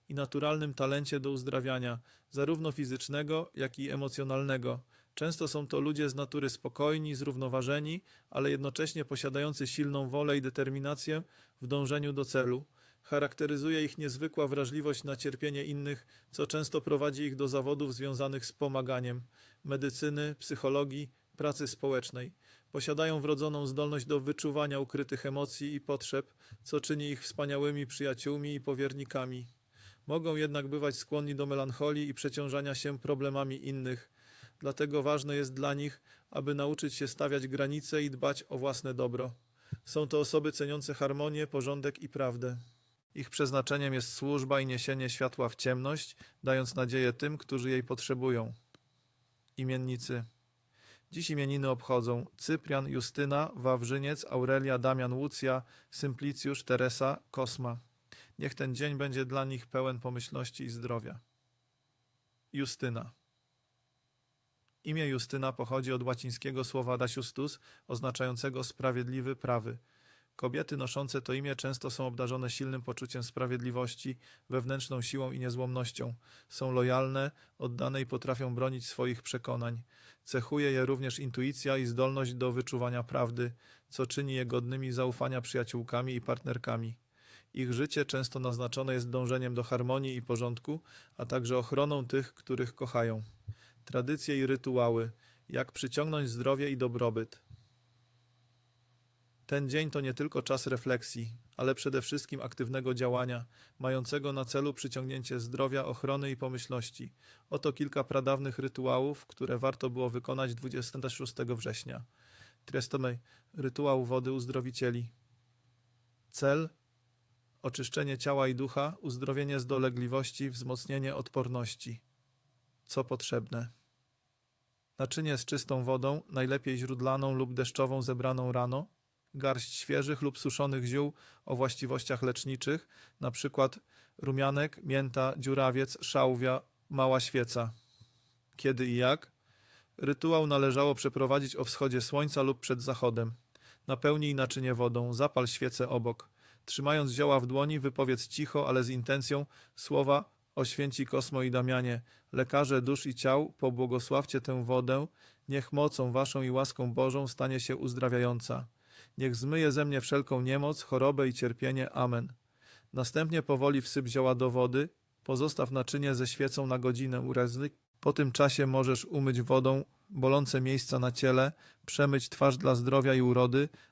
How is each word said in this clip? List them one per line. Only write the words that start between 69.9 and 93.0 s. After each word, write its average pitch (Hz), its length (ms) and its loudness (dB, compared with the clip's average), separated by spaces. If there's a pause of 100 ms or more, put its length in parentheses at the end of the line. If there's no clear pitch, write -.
Kobiety 143 400 -2
noszące 135 460 -4
to 127 100 -4
imię 139 240 -2
często 135 340 -4
są 131 160 -4
obdarzone 123 440 -2
silnym 131 320 -4
poczuciem 123 400 -6
sprawiedliwości, 123 920 -4 (340)
wewnętrzną 127 520 -2
siłą 131 300 -4
i 131 60 -6
niezłomnością. 127 760 -4 (340)
Są 131 240 -4
lojalne, 131 580 4 (280)
oddane 127 420 -2
i 131 60 -2
potrafią 127 480 -2
bronić 127 320 -2
swoich 127 360 -2
przekonań. 120 600 -4 (420)
Cechuje 139 460 0
je 131 160 4
również 131 320 -2
intuicja 135 580 0
i 131 100 0
zdolność 131 480 0
do 123 180 0
wyczuwania 123 500 -2
prawdy, 120 500 0 (360)
co - 180 -2
czyni 135 280 -2
je 127 120 0
godnymi 123 460 -2
zaufania 127 480 0
przyjaciółkami 120 760 -2
i 120 60 -2
partnerkami. 117 760 -4 (580)
Ich 127 180 -2
życie 143 320 0
często 135 340 -2
naznaczone 127 560 -2
jest 123 160 -2
dążeniem 127 440 0
do 120 80 0
harmonii 127 540 0
i 120 60 -6
porządku, 120 600 -2 (340)
a 120 100 -6
także 127 320 0
ochroną 139 480 2
tych, 135 280 -2
których 127 400 -4
kochają. 117 480 0 (640)